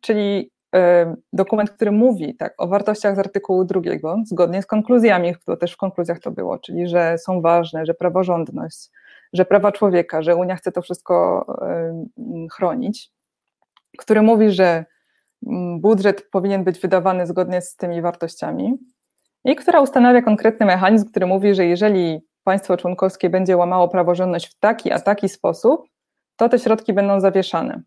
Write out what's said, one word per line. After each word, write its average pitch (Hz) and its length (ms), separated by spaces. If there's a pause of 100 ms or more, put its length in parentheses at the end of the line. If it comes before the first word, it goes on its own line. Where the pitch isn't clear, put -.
czyli, 202 500 (240)
y, 185 40 (540)
dokument, 208 360
który 208 220
mówi, 208 440
tak, - 220
o 175 100
wartościach 202 480
z 196 40
artykułu 196 440
drugiego, 175 640
zgodnie 175 360
z - 40
konkluzjami, 214 720 (100)
to 175 120
też 175 160
w - 40
konkluzjach 170 420
to - 120
było, - 280
czyli 175 280
że 170 300
są 180 240
ważne, 165 440
że 165 80
praworządność, 170 960 (440)
że 180 120
prawa 202 260
człowieka, 175 500
że 165 140
Unia 180 200
chce 180 160
to 180 100
wszystko, 180 640 (760)
y, 165 320
chronić, - 600 (840)
który 214 240
mówi, 220 300
że, 175 340 (640)
mm, 175 340
budżet 202 500
powinien 196 320
być 175 160
wydawany 180 480
zgodnie 180 340
z - 140
tymi 170 260
wartościami 170 760 (680)
i 254 100
która 349 260
ustanawia 247 400
konkretny 220 440
mechanizm, 196 440
który 185 160
mówi, 196 300
że 185 100
jeżeli 175 540 (240)
państwo 190 340
członkowskie 180 520
będzie 185 280
łamało 175 300
praworządność 175 600
w - 120
taki, 226 320
a - 80
taki 202 300
sposób, 214 560 (500)
to 233 140
te 247 100
środki 220 340
będą 202 260
zawieszane. 185 680